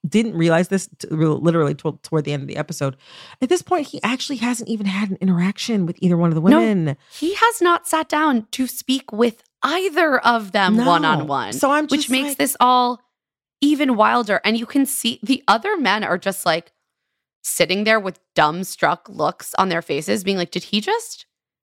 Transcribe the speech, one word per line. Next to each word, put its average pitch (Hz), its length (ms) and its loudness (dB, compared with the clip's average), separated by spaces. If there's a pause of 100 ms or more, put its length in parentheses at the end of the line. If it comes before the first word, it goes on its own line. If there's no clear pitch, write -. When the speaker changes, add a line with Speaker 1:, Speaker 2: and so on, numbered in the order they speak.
Speaker 1:
didn't 214 280 0
realize 165 320 2
this 196 200 -4 (120)
t-, - 100 -10
re-, 156 160 0
literally 156 480 2
to-, 156 300 -6
toward 156 220 -4
the 147 80 -4
end 139 100 -6
of 143 40 -10
the 147 100 -10
episode. 143 380 -6 (460)
At 254 80 -2
this 349 140 2
point, 320 240 -2
he - 160 -14
actually 262 340 -4
hasn't 233 320 -4
even 214 160 -4
had 196 240 -2
an 185 100 -6
interaction 190 680 0
with 180 120 -6
either 175 160 2
one 170 140 2
of 156 60 2
the 160 120 2
Speaker 2:
No, 302 120 8
Speaker 1:
women. 170 360 0 (160)
Speaker 2:
he 339 220 -4
has 453 280 0
not 349 260 2
sat 320 200 -2
down 294 440 0
to 262 160 -4
speak - 440 -6
with 226 300 0 (220)
either 320 560 2
of 226 320 0
them 202 260 2
Speaker 1:
No. 240 80 2
Speaker 2:
one-on-one, 156 680 2
Speaker 1:
So 143 180 0
I'm 302 160 2
Speaker 2:
which 294 140 0
Speaker 1:
just - 100 -4
Speaker 2:
makes 262 180 0
Speaker 1:
like 277 80 -6
Speaker 2:
this 277 220 -2
all 247 420 2 (600)
even 285 340 2
wilder. 214 500 2
And 226 140 0
you 233 80 -6
can 277 180 2
see - 380 -4
the 254 240 -2
other 233 280 2
men 214 280 0
are 180 160 -2
just - 260 -6
like, 165 260 0 (760)
sitting 185 360 0
there 220 160 4
with 190 200 -6 (160)
dumbstruck 165 720 0
looks - 520 -4
on 190 100 2
their 165 140 -2
faces, 180 400 -4
being 196 140 -2
like, 175 120 -4
"Did - 140 -8
he 208 180 -2
just - 460 -6 (360)